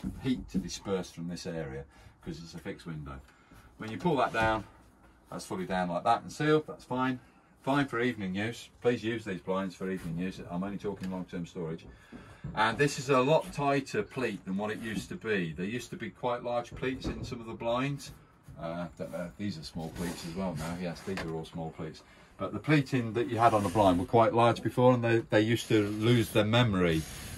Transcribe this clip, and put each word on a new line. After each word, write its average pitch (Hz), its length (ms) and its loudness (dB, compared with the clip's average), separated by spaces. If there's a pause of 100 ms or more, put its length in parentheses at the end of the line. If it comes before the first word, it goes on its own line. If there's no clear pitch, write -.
(240)
heat 131 260 -2
to - 80 -4
disperse 92 540 -4
from 85 160 -10
this 87 180 -8
area 80 380 -6 (400)
because 82 180 -10
it's 82 140 -16
a 85 40 -12
fixed - 280 -12
window. 71 320 -10 (580)
When 110 140 -10
you 110 60 -8
pull 170 200 0
that 120 160 0
down, 110 300 2 (680)
that's - 160 -10
fully 95 200 -6
down 92 240 0
like 85 140 -2
that 113 200 2
and 87 80 -12
sealed, 151 360 2
that's - 160 -12
fine. 127 360 -2 (420)
Fine 139 260 2
for 117 120 -4
evening 107 360 -2
use. 110 340 -4 (120)
Please 120 220 2
use 110 220 -2
these 92 160 -6
blinds 92 340 -2
for 92 140 -6
evening 90 300 -4
use. 95 200 -4 (120)
I'm 87 120 -4
only 101 140 -6
talking 87 320 -6
long-term 92 380 -6
storage. 82 380 -8 (680)
And 113 240 0
this 147 220 2
is 127 100 -6
a 135 100 6
lot 135 340 4
tighter 139 500 0
pleat 107 420 -4
than 95 100 -4
what 104 140 -2
it 107 100 -4
used 104 300 -6
to 90 60 -8
be. 92 360 -2
There 87 140 -6
used 117 240 -6
to - 60 -10
be 101 160 -10
quite 120 320 -4
large 120 320 -4
pleats 127 320 -4
in 110 160 -6
some 117 180 -8
of 113 60 -12
the 110 60 -10
blinds. 123 580 -2 (500)
Uh, 82 260 -6 (100)
don't - 140 -8
know, 87 260 -8
these 101 200 -4
are 78 60 -12
small 82 340 -8
pleats 87 280 -6
as 82 100 -8
well 92 220 -4
now. 82 240 -6
Yes, 85 200 -8
these 95 180 -6
are 82 140 -6
all 80 120 -6
small 82 320 -8
pleats. 80 260 -10 (340)
But - 140 -4
the 104 80 -6
pleating 135 540 2
that 110 160 0
you 107 80 0
had 117 160 6
on 101 100 4
the 98 60 2
blind 92 300 6
were 92 60 0
quite 113 280 6
large 117 280 6
before, 127 320 6
and 120 100 2
they, 117 160 4 (100)
they 107 120 6
used 110 280 2
to 107 180 6
lose 107 420 4
their 107 160 4
memory 98 560 4 (360)